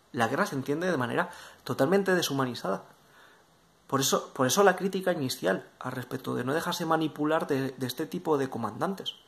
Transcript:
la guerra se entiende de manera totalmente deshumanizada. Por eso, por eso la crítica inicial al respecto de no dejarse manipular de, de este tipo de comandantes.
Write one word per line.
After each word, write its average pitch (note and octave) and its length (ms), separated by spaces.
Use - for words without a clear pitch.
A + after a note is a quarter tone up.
la A2+ 160
guerra D3+ 180
se G3 80
entiende C#3+ 340
de F3 80
manera C3 340
totalmente F#3 500
deshumanizada. C#3+ 720
Por C3+ 120
eso, - 340
por C3 120
eso B2+ 160
la F#3 140
crítica F#3 360
inicial E3 560
al C3 100
respecto B2+ 460
de B2 80
no C3 100
dejarse E3+ 320
manipular D#3+ 640
de, C3+ 240
de B2+ 160
este D#3 180
tipo D#3+ 320
de C3+ 100
comandantes. C3 640